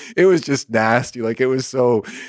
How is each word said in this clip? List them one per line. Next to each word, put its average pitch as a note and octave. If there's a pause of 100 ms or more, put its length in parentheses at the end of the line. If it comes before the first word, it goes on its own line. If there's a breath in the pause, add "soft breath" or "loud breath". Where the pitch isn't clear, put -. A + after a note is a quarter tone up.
(160 loud breath)
it F3+
was F3+
just C#3
nasty. A2+
Like, A2+
it B2+
was C3
so, B2 (260 loud breath)